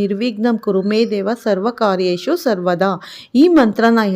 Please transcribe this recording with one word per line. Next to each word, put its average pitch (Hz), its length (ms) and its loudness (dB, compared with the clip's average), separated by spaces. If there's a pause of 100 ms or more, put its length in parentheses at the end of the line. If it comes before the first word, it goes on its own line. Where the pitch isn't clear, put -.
ನಿರ್ವಿಘ್ನಂ 214 580 -2
ಕುರು 190 240 -2
ಮೇ 214 280 0
ದೇವ 202 200 -2 (140)
ಸರ್ವಕಾರ್ಯೇಷು 196 920 -2
ಸರ್ವದಾ." 185 540 0 (440)
ಈ 294 140 6
ಮಂತ್ರನ 233 500 4 (180)